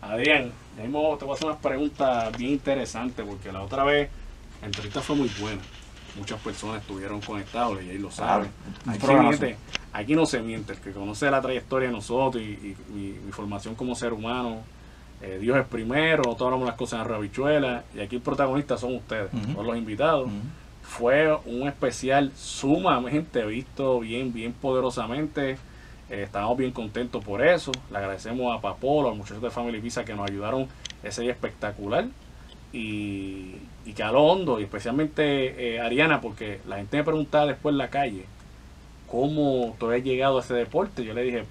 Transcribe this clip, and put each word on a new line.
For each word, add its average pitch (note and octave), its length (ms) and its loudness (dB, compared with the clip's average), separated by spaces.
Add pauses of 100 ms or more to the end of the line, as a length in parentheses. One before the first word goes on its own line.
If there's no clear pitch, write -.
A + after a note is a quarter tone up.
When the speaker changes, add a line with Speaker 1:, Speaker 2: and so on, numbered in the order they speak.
Speaker 1:
Adrián, B2 480 4 (260)
ya G#2+ 60 -10
mismo D3 360 2
te C#3+ 60 -8
voy C#3 100 -2
a - 20 -4
hacer D#3+ 100 -2
unas D3+ 140 -2
preguntas C3 760 2
bien B2 160 -2
interesantes B2 720 0
porque G2 280 -8
la F#2+ 100 -6
otra C3+ 220 2
vez D3 260 6 (500)
la G#2+ 60 -10
entrevista G#2 340 -4
fue D3 140 0
muy C3+ 160 4 (100)
buena. G#2 220 -4 (540)
Muchas G#2 240 -8
personas G#2+ 400 -6
estuvieron G2+ 400 -6
conectadas, G#2+ 600 -2
y F#2 160 -8
lo G2 120 -6
saben. - 380 2
Speaker 2:
Claro, - 380 -12
un - 40 -2
Speaker 1:
Aquí G#2+ 100 -2
Speaker 2:
programazo. B2+ 420 8
Speaker 1:
miente, A#2+ 160 -2 (340)
aquí A2 220 0
no D#3+ 100 8
se C#3 160 0
miente. A2 320 -6
El F#2+ 60 -8
que G2+ 140 -10
conoce G#2 380 0
la C3+ 120 4
trayectoria C3 460 0
de A#2+ 60 0
nosotros A#2+ 480 2
y, G#2+ 40 -8
y G2+ 300 -8 (140)
mi, G2+ 180 -6 (180)
mi G2 60 -8
formación G2+ 420 -6
como B2 200 -2
ser A#2 200 -2
humano, A2+ 480 -4 (580)
eh, F#2+ 180 -8
Dios A#2+ 200 2
es B2+ 80 -2
primero, C#3+ 580 2
nosotros A#2+ 220 0
hablamos B2+ 220 0
las A#2 80 -4
cosas B2 180 -4
en A#2 80 -4
Arroyo A2 160 -2
Habichuela, C3 680 2 (100)
y - 60 -8
aquí G2+ 160 -4
el B2 60 -4
protagonista C#3 560 2
son B2 180 -2
ustedes, A2 380 -4
Speaker 2:
Ujú. A2+ 220 -2
Speaker 1:
son G#2+ 100 -4
los A#2 100 0
invitados. B2+ 520 2
Speaker 2:
Ujú. G#2 80 -4 (460)
Speaker 1:
Fue D3 640 4
un B2 240 -2
especial C3+ 680 2
sumamente C#3+ 1120 2
visto, B2+ 560 0
bien, A#2+ 320 -2
bien A#2 220 -4
poderosamente. C3 1040 0 (500)
Eh, G2+ 140 -6
estamos G#2 340 0
bien B2+ 140 2
contentos A#2+ 520 -4
por G#2 220 0
eso. D#3+ 280 4 (180)
Le G2+ 80 -4
agradecemos A2 580 -2
a G#2+ 60 -8
Papolo, B2+ 460 2
a - 20 2
los G#2 80 -6
muchachos G2+ 240 -10
de A#2+ 80 -2
Family A#2+ 320 -4
Pizza A#2 220 -4
que A2 100 -8
nos G2+ 160 -4
ayudaron A2+ 360 -2 (360)
ese G#2 200 -6
día A#2+ 100 0
espectacular. G#2+ 760 -2 (640)
Y, G2 840 -6 (300)
y A2 80 -12
que G#2+ 80 -4
a G#2+ 100 0
lo C#3 120 8
hondo, D#3+ 360 4
y G#2 40 -2
especialmente, C3 1120 0
eh, A#2 40 -2
Ariana, C3 400 4
porque G#2 480 -6
la G2 80 -6
gente G2+ 220 -4
me D3 60 2
preguntaba D3+ 420 4
después D3 260 0
en C#3 60 4
la B2 100 0
calle, A2 380 -2 (840)
"¿Cómo C3+ 680 2
tú A#2 80 -2
habías A#2+ 180 2
llegado C3 340 4
a - 20 4
ese B2 140 -4
deporte?". B2 500 0
Yo A2 100 -6
le A#2+ 80 0
dije A#2+ 280 0